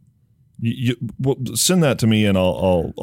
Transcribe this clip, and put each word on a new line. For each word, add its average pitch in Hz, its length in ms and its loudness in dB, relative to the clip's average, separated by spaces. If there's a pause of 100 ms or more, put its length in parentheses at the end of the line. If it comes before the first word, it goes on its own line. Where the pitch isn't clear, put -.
(600)
You, 117 140 -4 (260)
you, 117 100 -8 (100)
well, 135 180 0 (180)
send 180 280 2
that 127 160 2
to 123 80 2
me 107 180 4
and 98 120 2
I'll, 92 180 2
I'll, 85 480 0